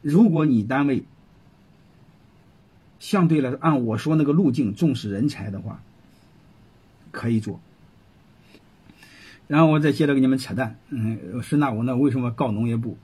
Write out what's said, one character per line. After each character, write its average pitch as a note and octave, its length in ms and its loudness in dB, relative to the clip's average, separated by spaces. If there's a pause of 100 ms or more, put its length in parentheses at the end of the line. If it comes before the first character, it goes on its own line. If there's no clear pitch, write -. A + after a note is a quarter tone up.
如 F3 280 6
果 D#3 160 2
你 A#2 180 2
单 C3+ 220 0
位 C3+ 180 0 (1900)
相 F3+ 300 0
对 D#3 140 2
来 B2+ 180 -4
按 C#3 240 2
我 A2 140 -2
说 D#3 180 -2
那 D3+ 80 2
个 C#3+ 80 0
路 E3 180 4
径 A#2 240 -2
重 D3+ 200 0
视 A2 160 -8
人 G#2+ 180 -2
才 G#2 220 -8
的 F#2+ 100 -10
话， F#2+ 220 -14 (1300)
可 - 180 -6
以 A2+ 100 0
做。 G#2 220 -8 (1900)
然 D3 140 2
后 E3 60 8
我 D3+ 120 4
再 D3 140 2
接 D3 140 2
着 C#3 80 2
给 C3+ 60 2
你 C3 60 4
们 C3 120 2
扯 - 160 -8
淡， A#2 240 -6 (100)
嗯， A2+ 540 -6
孙 D3+ 180 0
大 C#3 120 0
武 A2 100 -4
那 B2+ 120 -2
为 C3+ 160 2
什 B2+ 100 -2
么 B2 100 -2
告 A#2+ 200 -4
农 G#2+ 160 -2
业 A#2 120 -2
部？ A#2 260 -6